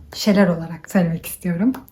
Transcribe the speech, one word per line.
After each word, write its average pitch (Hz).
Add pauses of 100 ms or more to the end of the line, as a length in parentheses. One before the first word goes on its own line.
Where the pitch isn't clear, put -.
(140)
şeyler 202
olarak 165
söylemek 165
istiyorum. 180 (180)